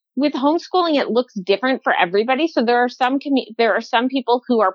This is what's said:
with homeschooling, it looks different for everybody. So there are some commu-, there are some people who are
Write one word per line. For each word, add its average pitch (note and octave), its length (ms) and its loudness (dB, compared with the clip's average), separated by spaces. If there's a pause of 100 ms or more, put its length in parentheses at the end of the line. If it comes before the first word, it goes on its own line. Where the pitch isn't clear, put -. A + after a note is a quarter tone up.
(160)
with C#4+ 180 0
homeschooling, D#4+ 640 0
it - 120 -2
looks A#3+ 240 -2
different G3+ 480 -2
for - 120 0
everybody. A3+ 520 0
So D#4 160 -2
there A#3+ 160 2
are B3 120 2
some C4 280 -2
commu-, C4+ 380 -2
there A3+ 180 2
are G#3+ 80 -2
some A#3+ 260 0
people B3+ 380 -2
who A#3 140 2
are F#3+ 140 2